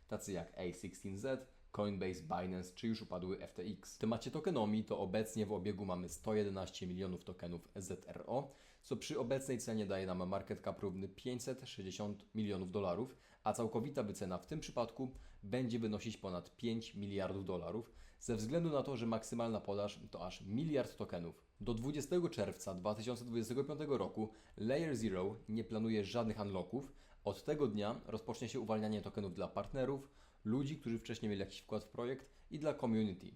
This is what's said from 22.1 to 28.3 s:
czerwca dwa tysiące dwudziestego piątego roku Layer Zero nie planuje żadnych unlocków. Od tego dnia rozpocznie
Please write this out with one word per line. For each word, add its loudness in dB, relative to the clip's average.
czerwca 0
dwa 2
tysiące -2
dwudziestego 2
piątego 2
roku 0
Layer 2
Zero 2
nie 0
planuje 2
żadnych 2
unlocków. -2
Od -2
tego 4
dnia 2
rozpocznie -4